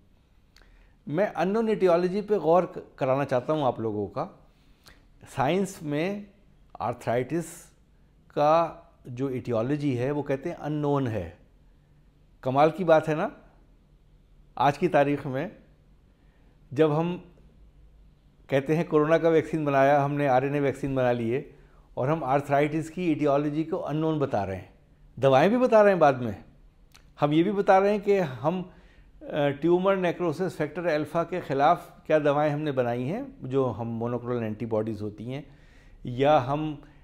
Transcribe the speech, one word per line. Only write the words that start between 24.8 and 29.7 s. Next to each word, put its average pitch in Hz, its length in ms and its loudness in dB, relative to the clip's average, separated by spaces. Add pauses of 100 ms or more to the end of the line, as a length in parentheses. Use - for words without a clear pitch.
दवाएं 135 300 6
भी 240 80 2
बता 233 240 6
रहे 202 100 6
हैं 185 80 2
बाद 139 220 4
में। 110 220 -6 (760)
हम 147 140 2
ये 160 100 4
भी 202 80 0
बता 196 260 4
रहे 196 140 4
हैं 208 100 -2
कि 202 160 2
हम, 156 440 -2
अ, 180 80 -14 (640)
ट्यूमर 165 640 2